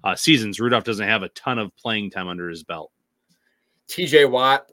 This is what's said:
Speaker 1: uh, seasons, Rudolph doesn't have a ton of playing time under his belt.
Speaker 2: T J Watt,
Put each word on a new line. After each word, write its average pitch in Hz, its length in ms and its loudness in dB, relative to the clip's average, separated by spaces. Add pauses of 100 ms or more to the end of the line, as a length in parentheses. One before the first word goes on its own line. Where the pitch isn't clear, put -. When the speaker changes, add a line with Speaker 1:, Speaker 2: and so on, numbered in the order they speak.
Speaker 1:
uh, 95 100 0
seasons, 110 460 2
Rudolph 117 240 2
doesn't 104 240 -4
have 107 160 0
a 90 60 -10
ton - 280 -6
of 104 180 -8
playing 104 360 -6
time 92 160 -8
under 87 200 -8
his 82 160 -12
belt. 80 280 -12 (1000)
Speaker 2:
T 175 180 -4
J 143 160 8
Watt, 131 500 2